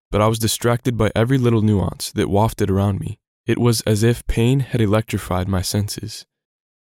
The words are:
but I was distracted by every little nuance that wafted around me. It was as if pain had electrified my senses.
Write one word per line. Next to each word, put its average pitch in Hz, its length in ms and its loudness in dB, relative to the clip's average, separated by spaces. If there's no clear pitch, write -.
but 101 100 0
I 107 60 4
was 113 140 0
distracted 120 560 -2
by 110 180 0
every 127 240 2
little 117 240 2
nuance 104 480 0
that - 180 -2
wafted 101 420 0
around 98 280 0
me. 104 220 -10
It 117 120 0
was 117 240 2
as 107 200 0
if 117 240 0
pain 123 340 2
had 123 200 -2
electrified 98 680 0
my 95 140 0
senses. - 640 -6